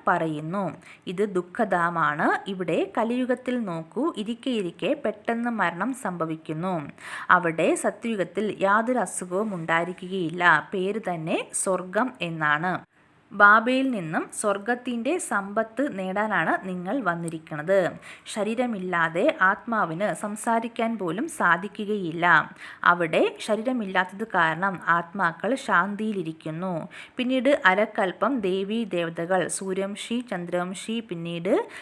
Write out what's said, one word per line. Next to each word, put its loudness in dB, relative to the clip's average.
പറയുന്നു. 0
ഇത് -2
ദുഃഖധാമാണ്. 0
ഇവിടെ 0
കലിയുഗത്തിൽ -2
നോക്കൂ, -4
ഇരിക്കെ -6
ഇരിക്കെ -2
പെട്ടെന്ന് -4
മരണം -2
സംഭവിക്കുന്നു. -4
അവിടെ 6
സത്യയുഗത്തിൽ -2
യാതൊരു 4
അസുഖവും -2
ഉണ്ടായിരിക്കുകയില്ല. 2
പേര് -2
തന്നെ -2
സ്വർഗം 0
എന്നാണ്. 0
ബാബയിൽ 6
നിന്നും -4
സ്വർഗത്തിൻ്റെ -2
സമ്പത്ത് -4
നേടാനാണ് 0
നിങ്ങൾ -4
വന്നിരിക്കുന്നത്. 0
ശരീരമില്ലാതെ 0
ആത്മാവിന് 0
സംസാരിക്കാൻ -2
പോലും -4
സാധിക്കുകയില്ല. 0
അവിടെ 4
ശരീരമില്ലാത്തത് -2
കാരണം 2
ആത്മാക്കൾ 0
ശാന്തിയിലിരിക്കുന്നു. -2
പിന്നീട് 2
അരക്കൽപ്പം 2
ദേവീ -2
ദേവതകൾ 0
സൂര്യവംശി, -6
ചന്ദ്രവംശി, -4
പിന്നീട് -2